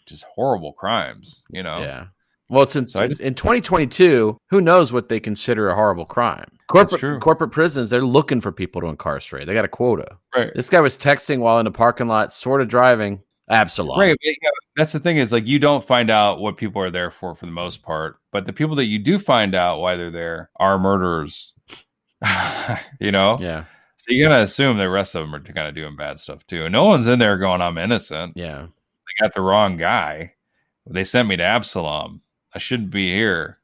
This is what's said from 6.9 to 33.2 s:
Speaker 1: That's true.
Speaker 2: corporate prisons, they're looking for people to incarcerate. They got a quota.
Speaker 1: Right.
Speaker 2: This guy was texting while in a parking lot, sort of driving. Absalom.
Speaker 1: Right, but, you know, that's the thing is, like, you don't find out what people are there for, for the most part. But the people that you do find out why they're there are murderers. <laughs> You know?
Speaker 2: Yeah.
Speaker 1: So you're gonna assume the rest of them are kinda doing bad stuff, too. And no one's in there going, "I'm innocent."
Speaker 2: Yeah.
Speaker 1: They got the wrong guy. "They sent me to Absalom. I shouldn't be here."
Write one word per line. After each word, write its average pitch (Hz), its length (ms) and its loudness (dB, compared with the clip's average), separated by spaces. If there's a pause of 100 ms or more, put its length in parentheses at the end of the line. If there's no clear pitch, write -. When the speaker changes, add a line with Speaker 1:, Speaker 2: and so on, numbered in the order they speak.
Speaker 1:
That's 175 100 -2
true. 139 180 -4
Speaker 2:
corporate 156 320 2
prisons, 143 380 0
they're 123 120 2
looking 131 400 2
for 98 100 -4
people 90 300 -8
to 87 60 -6
incarcerate. 73 600 -8
They 90 60 -4
got 107 120 0
a 92 40 -4
quota. - 480 -2 (180)
Speaker 1:
Right. 123 200 0
Speaker 2:
This - 140 -6
guy 180 120 6
was 139 160 2
texting 143 420 0
while 117 200 4
in 110 80 0
a 101 40 -6
parking 120 360 0
lot, 107 260 0
sort 135 280 -2
of 123 60 -2
driving. 110 540 4 (280)
Absalom. 90 480 0
Speaker 1:
Right, 190 140 4
but, 147 140 -2
you 151 180 -4
know, 151 60 0 (260)
that's 160 160 0
the 156 80 -4
thing 170 160 0
is, 123 160 0
like, 117 160 0
you 143 100 2
don't 143 240 2
find 120 300 2
out 104 300 4
what 101 160 -6
people 101 240 -6
are 92 100 -4
there 87 180 -4
for, 87 240 -12
for - 120 -20
the 85 80 -14
most 87 280 -10
part. 78 360 -8 (160)
But 98 120 -4
the 95 60 -10
people 151 240 -4
that 139 120 0
you 107 120 -2
do 139 200 2
find 110 360 2
out 87 240 0
why 90 160 -2
they're 87 160 -8
there 82 460 -10
are 98 200 4
murderers. 90 760 -2 (680)
<laughs> 110 60 -2 (720)
You 101 140 -2
know? 98 260 4
Speaker 2:
Yeah. 82 240 -8 (340)
Speaker 1:
So - 120 -20
you're 131 200 4
gonna 131 140 6
assume 127 340 0
the 95 120 0
rest 95 260 -2
of 82 60 -4
them 78 140 -8
are 73 40 -10
kinda 78 320 -8
doing 76 240 -12
bad 73 240 -10
stuff, - 280 -18
too. 82 160 -6
And 85 100 -6
no 143 120 4
one's 151 220 4
in 123 120 4
there 104 180 4
going, 92 240 0
"I'm 87 160 -2
innocent." 85 580 -4
Speaker 2:
Yeah. 78 280 -12
Speaker 1:
They - 600 -12
got 107 100 0
the 101 80 -6
wrong 95 360 2
guy. 82 560 -4 (520)
"They 90 200 -6
sent 123 240 0
me 95 80 -2
to 87 60 -2
Absalom. 82 800 -4 (320)
I 85 60 -12
shouldn't 110 320 -6
be 95 220 -2
here." 95 500 -2